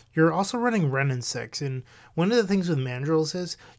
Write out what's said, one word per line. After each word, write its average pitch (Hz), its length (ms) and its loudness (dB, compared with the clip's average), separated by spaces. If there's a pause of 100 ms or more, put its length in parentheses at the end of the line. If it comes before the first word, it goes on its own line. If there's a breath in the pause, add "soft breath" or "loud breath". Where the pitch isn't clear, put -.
(140 soft breath)
You're 160 200 6
also 196 240 -2
running 226 320 2
Wrenn 135 220 0
and 123 120 -4
Six, - 380 -8
and 131 220 -6 (320 soft breath)
one 180 160 2
of 240 60 4
the 214 100 2
things 185 220 2
with 151 100 0
Mandrills 139 540 -2
is 180 240 -8 (220 loud breath)